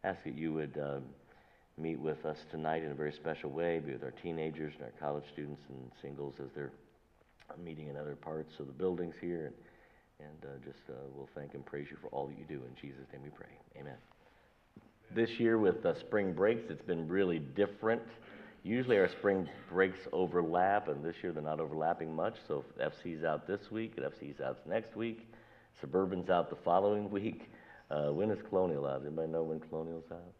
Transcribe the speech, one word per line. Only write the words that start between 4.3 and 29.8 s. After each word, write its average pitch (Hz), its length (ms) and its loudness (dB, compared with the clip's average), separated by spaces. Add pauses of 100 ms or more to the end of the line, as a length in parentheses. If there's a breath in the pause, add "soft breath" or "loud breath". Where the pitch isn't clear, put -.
and 76 80 -14
our 60 160 -12
college 73 340 -4
students 73 360 -10
and 65 220 -14 (120)
singles 71 400 -8
as 65 140 -10
they're 71 160 -8 (920)
meeting 78 220 -10
in 71 100 -8
other 73 200 -6
parts 78 420 -8
of 73 80 -8
the 65 60 -12
buildings 87 480 0
here, 85 260 -2
and, - 80 -8 (760 loud breath)
and, 78 160 -16
uh, 69 200 -10
just, 69 260 -14
uh, 65 40 -10 (200)
we'll 69 200 -12
thank 71 200 -10
and 69 100 -10
praise 71 260 -6
you 73 100 -12
for - 80 -10
all 69 180 -2
that 71 120 -10
you - 60 -12
do. 76 100 -8
In 62 260 -10
Jesus' 67 320 -12
name 69 120 -14
we 73 60 -12
pray. - 180 -18 (280)
Amen. 71 200 -12 (1160 soft breath)
This 113 260 2
year 113 180 8
with, 98 260 6
uh, 85 140 6
spring 101 340 2
breaks, 104 380 4
it's 78 120 -8
been 82 260 -2
really 87 300 4
different. 101 640 2 (600 loud breath)
Usually 120 360 4
our 90 100 8
spring 95 400 4 (200)
breaks 92 300 6 (140)
overlap, 87 760 6
and 73 160 -2
this 85 180 -2
year 90 100 -2
they're 76 100 -4
not 76 160 0
overlapping 80 560 0
much. 85 220 0 (100)
So 71 180 -2 (120)
if - 40 -8
F 76 120 2 (100)
C's 80 220 -4
out 76 220 0
this 98 240 -4
week, 110 260 -4
and 67 100 -2
F 71 140 -2
C's 71 200 -10
out 65 260 -4
next 107 280 -2
week, 117 340 -4 (520 loud breath)
Suburban's 92 500 2
out 87 180 6
the 85 80 -6
following 101 540 4
<laughs> 104 80 -2
week. - 320 -4 (400 loud breath)
Uh, 73 220 2
when 101 180 2
is 95 80 0 (100)
Colonial 87 380 2
out? 69 160 -2
Anybody 80 260 -2
know 82 140 0
when 80 180 -2
Colonial's 80 500 -6